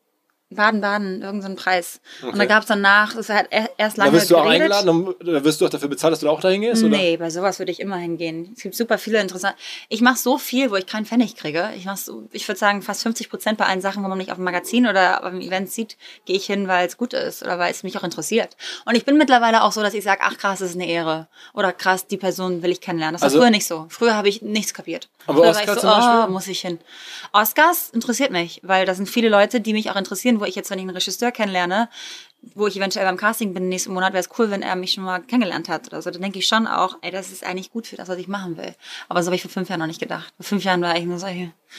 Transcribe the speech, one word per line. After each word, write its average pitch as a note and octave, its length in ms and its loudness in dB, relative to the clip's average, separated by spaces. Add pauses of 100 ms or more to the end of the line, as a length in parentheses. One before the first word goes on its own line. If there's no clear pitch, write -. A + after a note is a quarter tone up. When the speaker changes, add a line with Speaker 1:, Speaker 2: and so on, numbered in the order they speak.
(520)
Speaker 1:
Baden-Baden, G#3 720 0
irgend G3 180 -8
so G3 80 -10
ein F#3+ 60 -8
Preis. F3+ 440 -2 (220)
Und B2 120 -8
da G3+ 100 2
Speaker 2:
Okay. - 40 4
Speaker 1:
gab's G#3+ 200 4
danach, G#3 480 4
es A3 140 -8
hat G#3 200 2
er-, A3 180 0 (100)
erst G#3+ 200 0
Speaker 2:
Da G3+ 80 4
Speaker 1:
lange C#3 120 6
Speaker 2:
wirst E3+ 120 4
du E3+ 80 10
auch D3+ 60 6
Speaker 1:
geredet. E3 180 4 (100)
Speaker 2:
eingeladen, G3+ 180 4
um, F3+ 300 2
da E3 240 0
wirst D3+ 160 4
du F#3 60 4
auch D#3 60 0
dafür C#3+ 180 -4
bezahlt, D#3 240 2
dass D3+ 60 -2
du D3+ 80 0
da D3 40 4
auch D3 80 0
dahin F#3+ 220 2
gehst, A3+ 220 2
oder? G#3+ 120 4
Speaker 1:
Nee, E3+ 220 2
bei E3 140 -6
sowas F3+ 260 -2
würde F3+ 140 -6
ich E3+ 80 -10
immer F#3+ 180 -6
hingehen. E3+ 580 -6
Es - 60 -20
gibt F#3 140 -12
super A#3 240 -2
viele A3 200 -2
interessante, F#3+ 380 -4 (320)
ich A3+ 120 -4
mach B3 140 6
so B3+ 220 0
viel, B3+ 320 -2
wo G3+ 60 -2
ich F#3+ 100 -2
keinen G#3+ 220 -6
Pfennig A3+ 280 0
kriege. E3 400 -4
Ich F3+ 100 -14
mach G3 120 -8
so, - 340 -14
ich - 160 -10
würd G3 120 -6
sagen, G3+ 240 2
fast - 180 -6
fünfzig A3+ 300 -4
Prozent G#3+ 260 -4
bei G#3 80 0
allen F#3+ 160 0
Sachen, G3 220 -4
wo G3 40 -4
man F#3+ 120 -4
mich F#3 120 -8
auf F3+ 60 -8
dem F3+ 60 -8
Magazin F#3 440 0
oder F#3 380 4
auf F3+ 60 -6
dem F3+ 100 -8
Event F#3 300 -6
sieht, - 260 -8 (280)
gehe F#3 120 0
ich G3 80 -4
hin, G3+ 220 -2
weil's F3+ 280 0
gut B3 180 -6
ist - 280 -4
oder F3+ 160 -4
weil's F3 240 -4
mich F#3+ 160 -8
auch - 60 -6
interessiert. F3+ 520 -4 (300)
Und A3+ 100 0
ich A3+ 80 2
bin C#4+ 140 4
mittlerweile A#3 460 6
auch G#3 80 4
so, G#3+ 100 -4
dass G#3 140 0
ich G3+ 80 -4
sag, G3 180 2
"Ach - 160 0
krass, G3 220 -2
das F#3 100 -4
ist F3 60 -8
eine F3+ 120 -4
Ehre." D#3+ 400 -2 (260)
Oder F#3+ 200 0
"Krass, F#3 320 0
die G3 120 -6
Person F3+ 440 -2
will F3+ 100 0
ich F#3 100 -4
kennenlernen." D#3+ 340 -4
Das F3 80 -6
war - 40 2
Speaker 2:
Also C#3 120 6
Speaker 1:
früher A#3+ 100 8
nicht G#3 160 2
so. D#3+ 240 -8
Früher A3+ 260 2
hab G3+ 120 2
ich G3+ 160 0
nichts G#3+ 320 -4
kapiert. - 340 -12 (160)
Speaker 2:
Aber D3 140 4
Speaker 1:
Früher E3+ 80 10
war - 40 8 (100)
Speaker 2:
Oscar - 20 -2
Speaker 1:
ich G#3 80 0
so, G3+ 100 0
Speaker 2:
zum - 80 4
Beispiel? A#3 380 6
Speaker 1:
"Oh, F#3+ 40 -4
muss F#3 160 -4
ich F#3 140 -6
hin." F3 180 -6 (540)
Oscars D4+ 560 4
interessiert A#3 420 -2
mich, E3+ 320 -2
weil F#3+ 220 2
da F#3 80 0
sind F#3 160 -4
viele A3+ 200 2
Leute, G#3 300 4
die G#3+ 140 0
mich G#3+ 160 -2
auch F#3+ 60 -6
interessieren, G3+ 440 0
wo G3+ 60 -2
ich F#3+ 100 -4
jetzt, G3+ 140 -8
wenn F#3+ 80 -4
ich F#3+ 60 -6
einen F#3 120 -6
Regisseur F#3+ 360 -2
kennenlerne, G3 580 0 (640)
wo G#3 140 0
ich G3 100 -2
eventuell F#3+ 300 -2
beim F#3 100 0
Casting G#3 380 -2
bin F#3 140 -2
nächsten F#3 220 -4
Monat, F#3 220 0
wär's F3+ 240 0
cool, A3 140 2
wenn G3 100 -4
er - 140 -4
mich F#3 180 -6
schon G3 100 -4
mal F#3 180 -4
kennengelernt F3 460 -2
hat D#3+ 200 -6
oder D#3+ 160 -10
so. F3+ 80 -6
Da F3 80 -14
denk F#3+ 160 -6
ich F#3 100 -4
schon A3 220 2
auch, F3+ 340 0
"Ey, F3 80 -10
das F#3+ 220 -10
ist F#3 120 -16
eigentlich F#3 280 -8
gut A3+ 160 -10
für - 80 -16
das, F#3 120 -14
was F#3 120 -6
ich F3+ 80 -10
machen F#3+ 300 -8
will." - 180 -12 (340)
Aber F3 140 0
so E3+ 40 -2
hab F3+ 80 0
ich E3+ 60 -4
vor F3 80 -14
fünf F#3 200 -4
Jahren F3+ 100 -4
noch D#3+ 80 -2
nicht D#3+ 140 -10
gedacht. E3 360 -8
Vor - 80 -18
fünf G3 180 -2
Jahren F3+ 200 2
war F3 120 0
ich E3+ 100 -2
nur F3 120 -4
so, F3+ 80 -8
"Hey, F3+ 260 -8 (280)